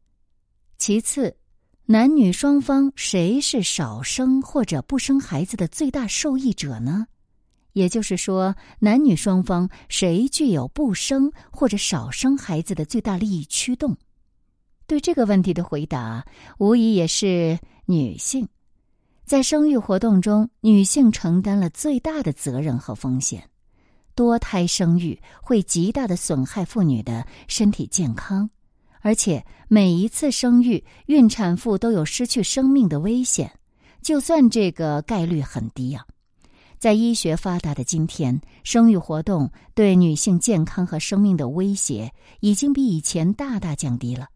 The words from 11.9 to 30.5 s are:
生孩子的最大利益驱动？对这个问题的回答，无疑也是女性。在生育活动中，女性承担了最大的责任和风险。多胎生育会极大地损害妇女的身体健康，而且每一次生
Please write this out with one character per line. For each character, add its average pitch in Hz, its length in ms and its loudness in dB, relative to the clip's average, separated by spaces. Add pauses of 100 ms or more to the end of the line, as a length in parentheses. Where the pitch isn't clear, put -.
生 269 260 0
孩 165 240 -4
子 175 140 -6
的 160 80 -4
最 220 160 -4
大 202 160 -4
利 202 160 -2
益 170 140 -4
驱 - 320 -4
动？ 254 180 -2 (880)
对 302 140 0
这 339 140 -2
个 262 120 2
问 202 160 4
题 180 120 0
的 170 100 -4
回 151 220 -6
答， 120 400 -8 (320)
无 202 180 4
疑 226 180 4
也 175 140 2
是 170 500 0 (280)
女 143 320 0
性。 - 280 -6 (760)
在 277 180 2
生 302 280 2
育 277 80 2
活 208 200 0
动 196 240 2
中， 214 280 2 (100)
女 208 240 6
性 254 260 4
承 180 320 0
担 202 160 0
了 180 120 0
最 294 320 -4
大 311 200 -4
的 160 120 -2
责 131 260 -6
任 147 180 -2
和 - 160 -10
风 131 280 -4
险。 - 280 -8 (680)
多 233 220 2
胎 180 300 -2
生 170 320 2
育 170 180 -4 (240)
会 220 220 0
极 175 300 -2
大 269 120 -4
地 180 120 -2
损 135 280 -4
害 190 200 -6
妇 214 180 -2
女 175 180 2
的 117 240 -8 (220)
身 208 240 0
体 - 160 -4
健 143 260 -2
康， 202 360 -4 (500)
而 214 160 2
且 170 300 -2 (240)
每 196 240 6
一 185 160 0
次 - 200 -2
生 240 320 2